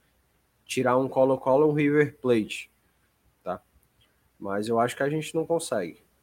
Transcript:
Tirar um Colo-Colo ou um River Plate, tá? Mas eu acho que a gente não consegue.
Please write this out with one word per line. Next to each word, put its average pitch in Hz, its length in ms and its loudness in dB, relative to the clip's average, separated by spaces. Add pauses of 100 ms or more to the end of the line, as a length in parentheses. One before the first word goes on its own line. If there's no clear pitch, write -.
(640)
Tirar 123 320 0
um 135 100 0
Colo-Colo 135 600 2
ou 151 40 2
um 147 40 -2
River 147 420 2
Plate, 117 520 0 (760)
tá? 92 180 -8 (760)
Mas 101 280 -6
eu 117 120 0
acho 120 160 0
que - 80 -4
a 143 60 -2
gente 156 260 -6
não 160 100 -2
consegue. 123 560 -4 (220)